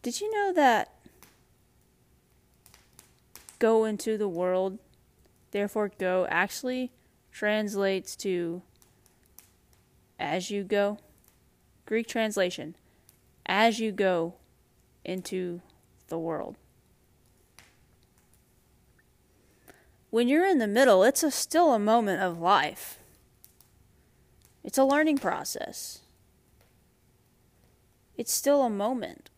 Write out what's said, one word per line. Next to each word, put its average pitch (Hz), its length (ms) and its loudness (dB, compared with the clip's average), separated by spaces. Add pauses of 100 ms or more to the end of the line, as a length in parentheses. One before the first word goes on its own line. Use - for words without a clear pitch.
Did 240 180 -6
you 427 120 -4
know 403 220 0
that 254 400 4 (2750)
go 220 260 4
into 220 320 -4
the 208 120 -2
world, 185 500 -2 (720)
therefore 202 480 -2
go, 185 320 0
actually 254 640 -2 (400)
translates 202 840 -2
to 175 460 -4 (1600)
as 180 320 -4
you 202 120 -4
go? 202 360 0 (880)
Greek 226 220 -2
translation, 190 720 -2 (680)
as 214 360 2
you 220 100 -2
go 185 440 0 (680)
into 180 560 -6 (460)
the 165 120 -8
world. 165 380 -6 (3500)
When 240 180 2
you're 320 180 4
in 359 120 4
the 220 100 0
middle, 208 340 6
it's 262 200 4
a, 302 80 0
still 311 440 2
a 220 40 2
moment 208 440 2
of 170 160 -2
life. 165 600 0 (1600)
It's - 140 -8
a 269 80 6
learning 294 340 2
process. - 840 -8 (2250)
It's - 160 -6
still 277 300 4
a 240 80 2
moment. 214 680 -6